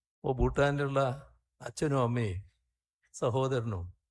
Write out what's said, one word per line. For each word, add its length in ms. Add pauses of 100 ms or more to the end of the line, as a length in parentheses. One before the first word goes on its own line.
(240)
അപ്പോ 100
ഭൂട്ടാനിലുള്ള 960 (300)
അച്ഛനും 400
അമ്മയും 500 (600)
സഹോദരനും, 800 (180)